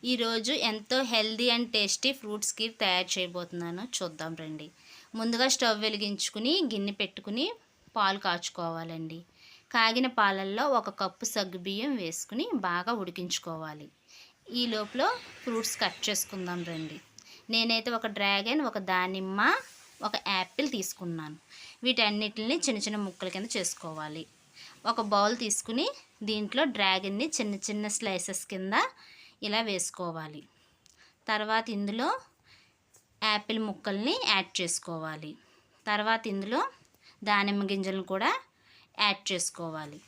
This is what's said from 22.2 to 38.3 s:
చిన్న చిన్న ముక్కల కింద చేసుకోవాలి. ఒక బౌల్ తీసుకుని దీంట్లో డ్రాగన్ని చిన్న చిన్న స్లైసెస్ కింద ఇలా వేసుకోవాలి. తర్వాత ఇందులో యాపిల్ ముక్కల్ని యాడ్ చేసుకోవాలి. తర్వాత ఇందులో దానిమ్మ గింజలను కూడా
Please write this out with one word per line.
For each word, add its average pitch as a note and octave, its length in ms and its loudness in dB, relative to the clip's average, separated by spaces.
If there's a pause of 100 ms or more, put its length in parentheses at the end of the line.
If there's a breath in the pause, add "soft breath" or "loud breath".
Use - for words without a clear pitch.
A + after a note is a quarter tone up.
చిన్న A3 180 0
చిన్న G#3+ 220 -2
ముక్కల F#3 280 -6
కింద G3+ 200 -6
చేసుకోవాలి. D#3+ 680 -4 (680 loud breath)
ఒక A3+ 100 2 (120)
బౌల్ G#3 300 6
తీసుకుని A3+ 420 0 (440 loud breath)
దీంట్లో G#3+ 340 0 (120)
డ్రాగన్ని G3 520 2 (100)
చిన్న G#3 180 0 (120)
చిన్న G#3 180 -2 (100)
స్లైసెస్ F#3+ 560 -4
కింద F#3+ 240 -4 (720 loud breath)
ఇలా G#3 220 2
వేసుకోవాలి. D#3+ 720 -4 (920 soft breath)
తర్వాత A3 360 2 (100)
ఇందులో G#3+ 320 0 (1200 soft breath)
యాపిల్ G#3+ 400 2
ముక్కల్ని G#3 460 -2 (180)
యాడ్ F#3+ 180 2 (100)
చేసుకోవాలి. D#3+ 680 -4 (580 soft breath)
తర్వాత G#3+ 340 2 (100)
ఇందులో G3+ 280 0 (680 loud breath)
దానిమ్మ G3+ 420 4
గింజలను F#3+ 400 -2
కూడా G#3 180 2 (760 soft breath)